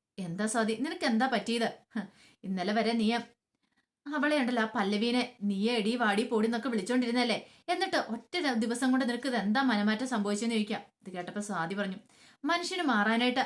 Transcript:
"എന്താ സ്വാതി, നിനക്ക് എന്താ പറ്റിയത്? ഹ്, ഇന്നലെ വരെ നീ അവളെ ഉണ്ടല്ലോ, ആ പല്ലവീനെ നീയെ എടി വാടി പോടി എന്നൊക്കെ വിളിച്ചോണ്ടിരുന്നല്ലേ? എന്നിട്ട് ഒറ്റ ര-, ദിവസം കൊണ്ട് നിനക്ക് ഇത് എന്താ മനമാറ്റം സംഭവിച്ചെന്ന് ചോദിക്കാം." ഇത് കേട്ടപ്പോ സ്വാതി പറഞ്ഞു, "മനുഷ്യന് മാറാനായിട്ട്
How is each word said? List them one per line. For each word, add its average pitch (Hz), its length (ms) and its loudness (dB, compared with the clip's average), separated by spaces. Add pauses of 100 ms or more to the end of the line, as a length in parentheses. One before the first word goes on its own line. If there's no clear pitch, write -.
(180)
"എന്താ 180 280 -4
സ്വാതി, 220 340 0
നിനക്ക് 339 260 -4
എന്താ 240 200 4
പറ്റിയത്? 233 420 0 (220)
ഹ്, 208 120 -6 (420)
ഇന്നലെ 190 280 -2
വരെ 220 200 2
നീ 226 140 2 (1000)
അവളെ 294 320 2
ഉണ്ടല്ലോ, 247 240 2
ആ 220 120 0
പല്ലവീനെ 214 480 2 (200)
നീയെ 202 340 0
എടി 214 200 2
വാടി 214 280 2
പോടി 226 240 2
എന്നൊക്കെ 233 200 -2
വിളിച്ചോണ്ടിരുന്നല്ലേ? 233 680 2 (320)
എന്നിട്ട് 349 300 0 (120)
ഒറ്റ - 260 -8
ര-, 285 180 0
ദിവസം 240 360 0
കൊണ്ട് 262 160 4
നിനക്ക് 240 220 -2
ഇത് 247 80 0
എന്താ 214 260 2
മനമാറ്റം 214 460 2
സംഭവിച്ചെന്ന് 214 480 -2
ചോദിക്കാം." 214 260 -2 (160)
ഇത് - 140 -18
കേട്ടപ്പോ 180 280 -8
സ്വാതി 190 340 -4
പറഞ്ഞു, 196 240 -4 (460)
"മനുഷ്യന് 349 380 -2
മാറാനായിട്ട് 240 640 2